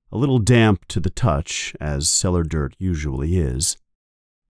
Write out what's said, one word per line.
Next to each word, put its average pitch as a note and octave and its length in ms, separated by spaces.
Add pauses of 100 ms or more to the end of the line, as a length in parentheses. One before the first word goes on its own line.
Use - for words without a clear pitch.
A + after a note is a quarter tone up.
(100)
a G2+ 80
little C3 220
damp A2 480
to - 100
the F2 120
touch, - 680
as D2 300
cellar F2+ 320
dirt D2+ 380
usually D2+ 560
is. C#2 400 (800)